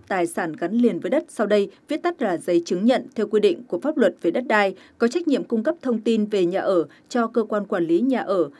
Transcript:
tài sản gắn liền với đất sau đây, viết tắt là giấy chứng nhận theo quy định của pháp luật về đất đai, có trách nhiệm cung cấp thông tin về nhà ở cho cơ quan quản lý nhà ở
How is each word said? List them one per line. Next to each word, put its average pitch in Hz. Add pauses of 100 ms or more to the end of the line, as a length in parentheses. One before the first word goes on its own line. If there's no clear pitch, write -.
tài 180
sản 170
gắn 170
liền 226
với 185
đất 311
sau -
đây, 202 (180)
viết 294
tắt 349
là 190
giấy 170
chứng 185
nhận 240
theo 208
quy 214
định 208
của 175
pháp 302
luật 220
về 175
đất 247
đai, 202 (240)
có 233
trách 349
nhiệm 214
cung 220
cấp 311
thông 233
tin 214
về 202
nhà 180
ở 180 (240)
cho 233
cơ 240
quan 208
quản 185
lý 170
nhà 254
ở 175 (120)